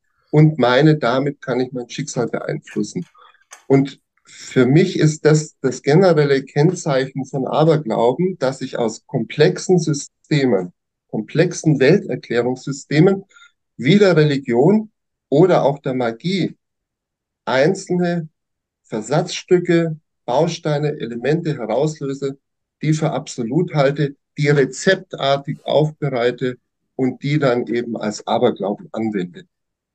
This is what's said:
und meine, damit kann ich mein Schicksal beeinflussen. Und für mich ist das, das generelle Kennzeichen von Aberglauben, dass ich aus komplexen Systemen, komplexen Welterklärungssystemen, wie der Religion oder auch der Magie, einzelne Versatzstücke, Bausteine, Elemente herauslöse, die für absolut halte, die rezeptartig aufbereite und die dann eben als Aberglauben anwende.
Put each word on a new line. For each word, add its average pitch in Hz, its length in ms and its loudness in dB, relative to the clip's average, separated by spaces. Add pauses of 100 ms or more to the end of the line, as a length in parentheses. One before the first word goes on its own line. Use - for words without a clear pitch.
(320)
und 156 260 6
meine, 135 400 4
damit 135 420 -2
kann 127 200 -4
ich 127 100 -2
mein 120 180 -10
Schicksal 127 380 -6
beeinflussen. - 800 -8 (640)
Und 135 320 2 (260)
für - 380 0
mich 151 340 4
ist 156 280 2
das, 156 340 2
das 127 220 -4
generelle 147 600 4
Kennzeichen 135 840 -2
von 131 200 -6
Aberglauben, 151 920 0
dass 135 240 -4
ich 127 160 -10
aus 113 280 -4
komplexen 147 720 0
Systemen, 131 960 -2 (360)
komplexen 151 680 -2
Welterklärungssystemen, 139 1500 0 (520)
wie 156 220 2
der 190 180 4
Religion 151 760 2 (380)
oder 165 340 4
auch 143 160 0
der 135 160 -6
Magie, 127 600 -4 (880)
einzelne 175 840 -2 (540)
Versatzstücke, 170 1120 -2 (260)
Bausteine, 151 760 -2
Elemente 127 580 -2
herauslöse, 135 800 -4 (420)
die 156 140 0
für 151 160 -2
absolut 139 640 -4
halte, 147 420 0 (220)
die 147 100 0
rezeptartig 147 1160 -2
aufbereite 127 920 -2 (400)
und 131 260 -4
die 147 160 -2
dann 123 280 0
eben 117 320 -6
als - 280 -8
Aberglauben 104 640 -2
anwende. 98 520 -6 (500)